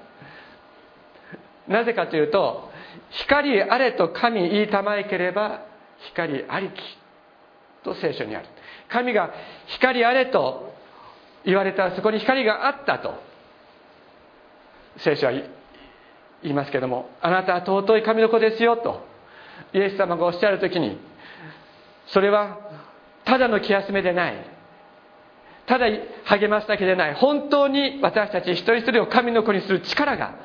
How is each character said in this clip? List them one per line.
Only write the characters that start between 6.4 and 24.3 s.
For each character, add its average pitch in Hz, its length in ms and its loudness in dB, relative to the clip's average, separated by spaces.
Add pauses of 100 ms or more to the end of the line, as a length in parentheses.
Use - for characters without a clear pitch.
あ 160 120 -4
り 196 100 -6
き」 - 280 -16 (840)
と - 100 -4
聖 156 200 -4
書 131 100 -6
に 107 120 -10
あ 92 60 -10
る。 - 60 -16 (420)
神 247 240 -2
が 185 180 0 (360)
「光 254 380 2
あ 240 80 4
れ」 262 140 2
と 147 460 -2 (720)
言 190 120 2
わ 196 60 2
れ 190 100 -2
た 190 120 0
ら、 180 60 0
そ 180 100 -8
こ 214 100 2
に 214 80 0
光 262 260 0
が 214 220 0
あ - 20 0
っ 277 160 -6
た 254 140 -2
と 78 160 -8 (1800)
聖 147 180 0
書 147 120 0
は 123 60 0
言 139 100 -6 (1000)
い 143 100 -4
ま 139 120 -2
す - 60 -14
け 135 80 -2
ど 131 80 -4
も、 127 220 -6 (120)
「あ 170 80 0
な 185 140 2
た 185 100 0
は 180 60 0
尊 196 380 2
い 214 60 0
神 220 180 2
の 220 80 4
子 226 100 4
で 220 120 4
す 226 120 -2
よ」 233 140 4
と - 280 -6 (680)
イ 190 60 2
エ 196 100 2
ス 196 80 -8
様 180 180 0
が 165 100 0
お 175 40 4
っ 175 40 0
し 175 120 0
ゃ 208 40 6
る 196 100 0
と 190 100 0
き 180 100 -2
に、 104 180 -2 (1120)
そ 196 140 2
れ 196 80 4
は 202 280 0 (680)
た 247 120 4
だ 254 120 4
の 208 100 0
気 202 140 0
休 196 180 -2
め 196 100 -2
で 180 120 0
な 175 160 0
い、 107 60 -8 (1300)